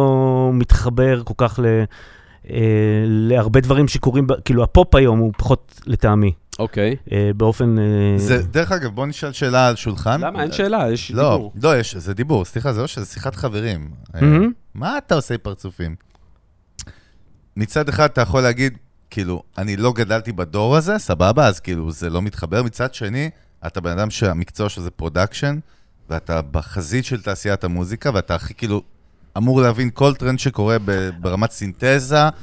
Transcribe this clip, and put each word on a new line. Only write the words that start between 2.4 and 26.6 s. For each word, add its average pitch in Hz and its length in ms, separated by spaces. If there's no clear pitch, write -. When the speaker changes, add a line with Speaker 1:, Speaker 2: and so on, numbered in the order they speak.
Speaker 1:
אה, 120 100
להרבה 110 560
דברים 135 260
שקורים 135 400
ב-, 139 60
כאילו, 120 180
הפופ 180 320
היום 123 240
הוא 113 180
פחות - 480
לטעמי. 104 460
Speaker 2:
אוקיי. 110 360
Speaker 1:
אה, 101 260
באופן, 113 420
אה, 107 40
Speaker 3:
זה, 120 260
דרך 156 280
אגב, 147 200
בוא 123 140
נשאל 147 260
שאלה 127 360
על 120 80
שולחן. 110 460
Speaker 2:
למה? 165 220
אין 170 80
שאלה, 196 400
יש 117 200
Speaker 3:
לא, 127 220
Speaker 2:
דיבור. 104 180
Speaker 3:
לא, 151 160
יש, - 160
זה 92 180
דיבור, 117 320
סליחה, 120 280
זה 107 80
לא 139 60
ש-, - 120
זה 101 60
שיחת - 300
חברים. 104 520
אה, 82 60
Speaker 1:
מהמם. 156 300
Speaker 3:
מה 202 220
אתה - 180
עושה 135 180
עם 113 100
פרצופים? 90 520
מצד 143 320
אחד, 151 160
אתה 143 160
יכול 123 200
להגיד, 127 360
כאילו, 90 340
"אני 98 200
לא 120 180
גדלתי 110 360
בדור 104 460
הזה", 185 200
סבבה, 113 500
אז 98 120
כאילו, 82 320
זה 85 180
לא 85 120
מתחבר. 101 420
מצד 120 300
שני, 127 360
אתה 92 140
בן 85 100
אדם 101 180
שהמקצוע 98 600
שלו 90 140
זה 85 80
פרודקשן, 98 680
ואתה 82 320
בחזית 85 540